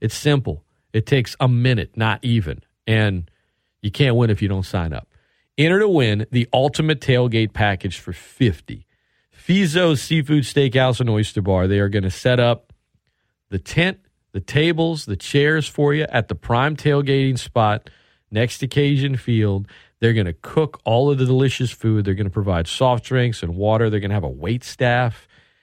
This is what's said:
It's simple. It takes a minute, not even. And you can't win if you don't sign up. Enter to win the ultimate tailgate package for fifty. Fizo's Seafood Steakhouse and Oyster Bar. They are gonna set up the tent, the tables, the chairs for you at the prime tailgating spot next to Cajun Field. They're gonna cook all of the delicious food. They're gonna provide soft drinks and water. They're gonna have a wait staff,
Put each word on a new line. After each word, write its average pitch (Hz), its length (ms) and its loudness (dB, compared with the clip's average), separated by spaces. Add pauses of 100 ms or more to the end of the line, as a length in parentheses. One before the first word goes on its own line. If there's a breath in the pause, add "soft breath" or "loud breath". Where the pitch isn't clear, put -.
It's 113 140 -4
simple. 135 500 -2 (260)
It 113 140 -2
takes 131 340 0
a 135 80 2
minute, 123 480 0
not 110 280 -2
even. 107 400 -2 (240)
And 104 420 0 (520)
you 101 100 -4
can't 131 240 2
win 120 160 4
if 98 100 0
you 101 80 0
don't 95 160 -2
sign 85 260 -4
up. 57 160 -10 (500)
Enter 170 220 4
to 214 80 2
win 113 440 2
the 123 200 0
ultimate 147 480 0
tailgate 120 540 0
package 101 460 -2
for - 120 -12
fifty. - 760 -4 (440)
Fizo's 175 720 0
Seafood 151 420 0
Steakhouse 131 560 2
and 120 100 0
Oyster 107 320 0
Bar. 92 260 2
They 101 120 2
are 101 100 2
gonna 98 220 -2
set 123 280 0
up 120 340 0 (760)
the 98 100 -4
tent, 175 400 -2 (340)
the 95 80 -6
tables, 160 640 -2
the 104 100 -6
chairs 147 520 0
for 147 260 0
you 151 160 0
at - 180 0
the - 80 -6
prime 131 400 0
tailgating 139 640 0
spot 107 500 -2 (400 soft breath)
next 113 300 -2
to 135 80 -6
Cajun 143 480 0
Field. 107 520 0 (320 loud breath)
They're 117 140 2
gonna 95 200 0
cook - 520 -4
all 120 240 2
of 139 80 0
the 131 80 2
delicious 131 460 0
food. 107 340 -2
They're 98 80 0
gonna 98 160 -2
provide 92 380 -2
soft 127 380 0
drinks 123 360 -2
and 85 140 -6
water. 110 340 2
They're 104 100 -2
gonna 101 140 -4
have 101 100 -2
a 71 60 -4
wait 85 340 -6
staff, 123 640 -2 (360 soft breath)